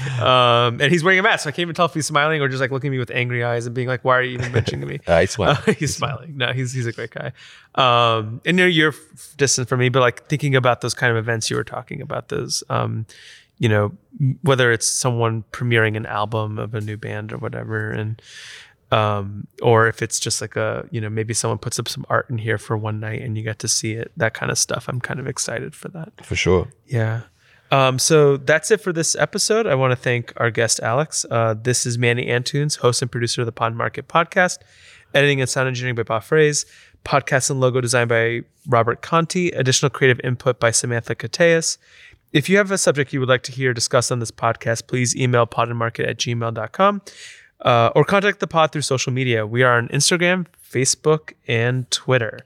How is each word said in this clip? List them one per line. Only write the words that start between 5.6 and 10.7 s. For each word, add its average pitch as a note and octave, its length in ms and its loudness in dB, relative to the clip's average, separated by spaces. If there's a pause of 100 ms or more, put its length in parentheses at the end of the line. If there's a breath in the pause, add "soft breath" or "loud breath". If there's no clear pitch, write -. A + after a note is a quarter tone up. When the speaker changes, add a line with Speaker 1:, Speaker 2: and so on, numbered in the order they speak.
Speaker 1:
Uh, A3 60 4
<laughs> - 60 -2
he's D3 180 -4
smiling. C#3+ 400 -8
No, B2+ 160 -2
he's, B2+ 200 -4
he's B2+ 140 -4
a A#2 60 -4
great A#2 200 -12
guy. - 200 -10 (440 loud breath)
Um, A#2+ 680 2
and, E3+ 140 2
you F#3 60 6
know, - 20 6
you're D#3 240 4
f-, - 480 -14
distant B2+ 320 2
from B2+ 100 0
me, B2+ 80 4
but, C3 120 4
like, A#2+ 260 2
thinking C#3+ 280 0
about B2 280 2